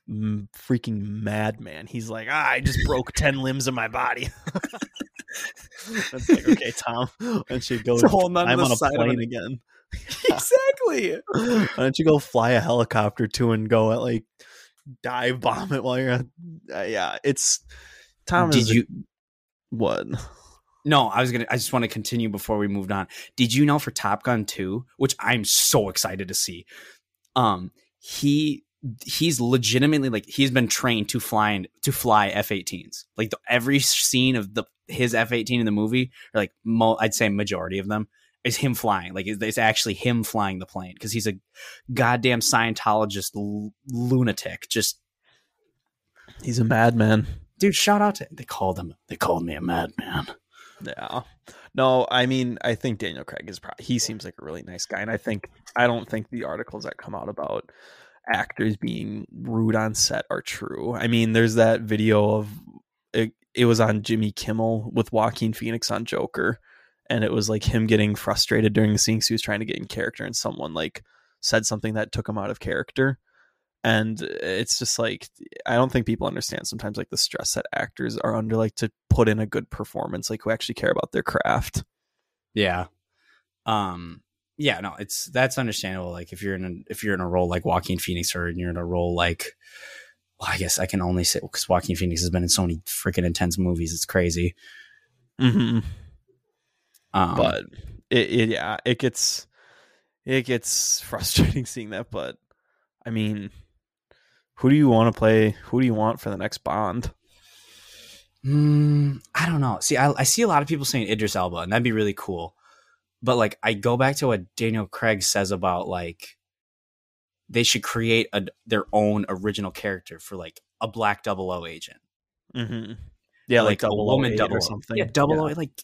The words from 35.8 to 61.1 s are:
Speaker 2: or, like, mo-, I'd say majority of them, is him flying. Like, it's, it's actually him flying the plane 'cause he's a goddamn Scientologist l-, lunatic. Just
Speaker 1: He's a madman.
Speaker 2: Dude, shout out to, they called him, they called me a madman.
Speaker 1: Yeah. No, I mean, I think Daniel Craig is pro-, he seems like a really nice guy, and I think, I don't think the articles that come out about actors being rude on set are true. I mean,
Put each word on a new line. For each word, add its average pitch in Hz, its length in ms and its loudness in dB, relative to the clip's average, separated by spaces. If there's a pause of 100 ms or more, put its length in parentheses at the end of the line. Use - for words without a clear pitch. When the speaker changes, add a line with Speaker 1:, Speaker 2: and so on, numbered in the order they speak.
Speaker 2:
or, 107 60 4
like, 98 100 -2 (140)
mo-, 113 340 4
I'd 110 160 2
say 110 140 2
majority 98 500 -2
of 95 80 -6
them, 107 200 -4 (360)
is 120 140 -2
him 127 180 0
flying. 95 380 -2
Like, 95 140 -6
it's, 107 160 -6
it's 110 140 -2
actually 110 380 2
him 117 280 0
flying 98 360 -2
the 92 80 -10
plane 92 320 -12
'cause 110 120 -8
he's 107 160 -4
a 104 60 0 (600)
goddamn 120 480 2
Scientologist 110 960 0
l-, 104 380 -6 (140)
lunatic. 123 840 -2
Just - 300 -2 (1400)
Speaker 1:
He's 123 160 -2
a 117 60 4
madman. 113 640 4 (300)
Speaker 2:
Dude, 196 180 2
shout 208 260 4
out 208 140 2
to, - 160 -12
they - 120 -18
called 92 340 -4
him, 85 180 -10 (120)
they 73 80 -12
called 85 300 0
me 80 100 -6
a 76 60 -10
madman. 82 680 -4 (540)
Speaker 1:
Yeah. - 400 -10 (520)
No, 131 380 4
I 123 140 4
mean, 127 360 0
I 117 140 2
think 113 240 -2
Daniel 82 240 -6
Craig - 260 -12
is 90 100 -14
pro-, - 200 -14
he 123 200 -2
seems 110 260 -4
like 87 160 -14
a - 40 -14
really 78 180 -10
nice 87 220 -10
guy, 95 160 -6
and 107 100 -6
I 107 60 0
think, 107 320 -6 (260)
I 120 120 4
don't 120 220 -2
think 107 200 -6
the 120 140 -8
articles 82 400 -8
that - 140 -12
come - 180 -12
out - 140 -10
about - 420 -8 (600)
actors 107 440 -2
being 107 540 -6
rude 113 440 0
on 110 200 0
set - 340 0
are - 120 -4
true. - 540 -8
I 117 120 -2
mean, 113 260 2